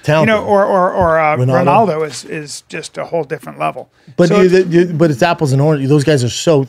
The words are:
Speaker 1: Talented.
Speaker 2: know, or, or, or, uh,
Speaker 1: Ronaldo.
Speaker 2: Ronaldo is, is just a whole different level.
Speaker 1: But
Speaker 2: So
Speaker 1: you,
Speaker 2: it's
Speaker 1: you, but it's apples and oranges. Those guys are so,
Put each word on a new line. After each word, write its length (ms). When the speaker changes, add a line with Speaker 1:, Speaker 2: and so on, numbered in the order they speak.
Speaker 1:
Talented. 320
Speaker 2:
know, 80
or, 220
or, 260
or, 280
uh, 180
Speaker 1:
Ronaldo. 260
Speaker 2:
Ronaldo 420
is, 200
is 420
just 300
a 80
whole 180
different 360
level. 300
Speaker 1:
But 100
Speaker 2:
So 140
Speaker 1:
you, 160
Speaker 2:
it's 120
Speaker 1:
you, 240
but 160
it's 140
apples 300
and 80
oranges. 260
Those 160
guys 180
are 80
so, 400